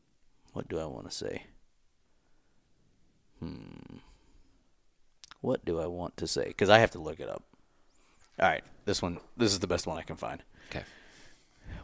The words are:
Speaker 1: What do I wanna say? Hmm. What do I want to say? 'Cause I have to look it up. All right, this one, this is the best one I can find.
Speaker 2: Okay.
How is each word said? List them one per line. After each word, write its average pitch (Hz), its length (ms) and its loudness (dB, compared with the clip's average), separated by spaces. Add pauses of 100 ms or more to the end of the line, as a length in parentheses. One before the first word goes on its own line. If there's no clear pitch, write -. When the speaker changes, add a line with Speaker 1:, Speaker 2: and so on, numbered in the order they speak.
(540)
Speaker 1:
What - 140 -8
do 82 120 -4
I 80 60 -4
wanna 62 260 -10
say? - 320 -6 (2000)
Hmm. 50 580 -12 (1400)
What 127 240 0
do 82 140 0
I 82 80 -2
want 87 300 -6
to 82 100 -2
say? - 260 -2
'Cause 98 160 4
I 110 100 12
have 113 120 6
to 90 80 -10
look 78 200 -6
it 62 100 -8
up. 50 140 -10 (960)
All 92 100 6
right, 78 140 0 (220)
this - 160 0
one, 87 180 -2 (180)
this 113 140 4
is 95 80 2
the 92 80 0
best 87 180 0
one 80 120 -4
I 82 60 -8
can - 120 -10
find. - 260 -8 (280)
Speaker 2:
Okay. - 140 -8 (1000)